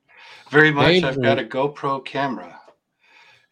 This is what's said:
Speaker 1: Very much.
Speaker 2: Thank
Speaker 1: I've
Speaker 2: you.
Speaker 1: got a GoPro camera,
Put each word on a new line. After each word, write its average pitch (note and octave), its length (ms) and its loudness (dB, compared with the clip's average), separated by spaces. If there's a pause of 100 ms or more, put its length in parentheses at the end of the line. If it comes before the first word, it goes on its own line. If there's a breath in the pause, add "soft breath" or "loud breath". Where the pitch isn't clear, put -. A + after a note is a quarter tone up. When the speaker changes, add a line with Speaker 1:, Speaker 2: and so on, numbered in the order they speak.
(500 loud breath)
Speaker 1:
Very D3+ 220 6
much. C#3+ 140 2
Speaker 2:
Thank E3+ 200 2
Speaker 1:
I've C3+ 120 -4
Speaker 2:
you. C3+ 60 -2
Speaker 1:
got C3 160 2
a A#2+ 40 -6
GoPro C3+ 600 -6
camera, C3+ 540 -8 (920 soft breath)